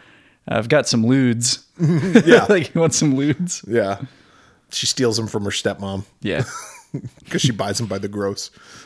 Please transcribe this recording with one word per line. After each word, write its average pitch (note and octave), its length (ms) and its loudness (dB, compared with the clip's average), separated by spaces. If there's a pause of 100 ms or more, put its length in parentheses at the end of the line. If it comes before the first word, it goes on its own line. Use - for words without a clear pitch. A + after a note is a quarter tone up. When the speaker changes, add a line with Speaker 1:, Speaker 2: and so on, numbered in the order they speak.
(480)
Speaker 1:
"I've A2 220 -2
got C#3+ 180 2
some A#2 200 2
lewds." B2 640 2
Speaker 2:
<laughs> - 80 -20
Yeah. F3+ 640 6
Speaker 1:
<laughs> - 40 -2
Like, F#3 260 0
"You E3+ 60 2
want E3 120 4
some C#3+ 220 2
lewds?" D3 520 -2
Speaker 2:
Yeah. G2 340 -2 (680)
She - 160 -8
steals A#2 300 0
them A2 120 -4
from G#2 180 -6
her G2 40 -4
stepmom. G2 540 -6 (160)
Speaker 1:
Yeah. F#2+ 240 -2 (440)
Speaker 2:
<laughs> - 420 -14
'Cause - 120 -4
she B2 120 0
buys G2+ 240 -4
them A#2 100 -4
by G2 120 -6
the G2+ 100 -8
gross. G2+ 420 -6 (340)